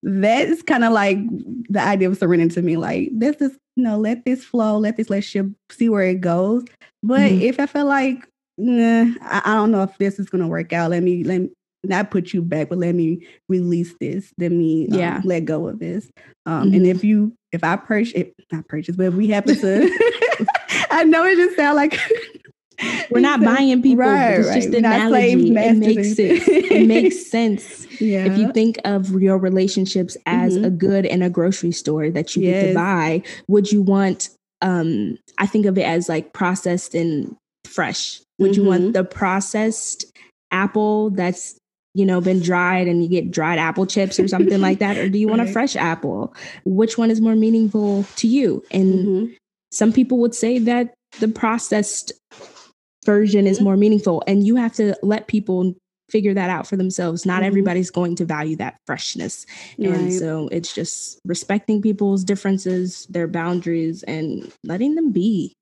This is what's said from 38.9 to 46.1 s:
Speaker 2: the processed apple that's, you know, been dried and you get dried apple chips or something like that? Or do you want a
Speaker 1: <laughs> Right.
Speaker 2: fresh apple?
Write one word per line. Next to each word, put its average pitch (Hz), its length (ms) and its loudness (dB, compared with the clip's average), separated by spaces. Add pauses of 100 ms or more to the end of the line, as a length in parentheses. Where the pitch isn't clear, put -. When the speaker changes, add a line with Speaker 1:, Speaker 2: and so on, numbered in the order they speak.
Speaker 2:
the 190 100 0
processed 202 1080 -4 (400)
apple 214 600 0
that's, 180 440 -4 (380)
you 196 120 2
know, 185 160 2
been 185 200 2
dried 180 460 0
and 170 160 2
you 165 60 -2
get 175 220 0
dried 165 280 -2
apple 160 260 -2
chips 190 340 -2
or 196 80 -2
something 190 320 2
like 190 200 0
that? 202 180 -2
Or 190 120 -4
do 196 100 0
you 214 80 2
want 220 140 0
a 240 40 0
Speaker 1:
<laughs> - 0 -
Right. 196 80 -6
Speaker 2:
fresh 240 220 -2
apple? 147 580 -6 (320)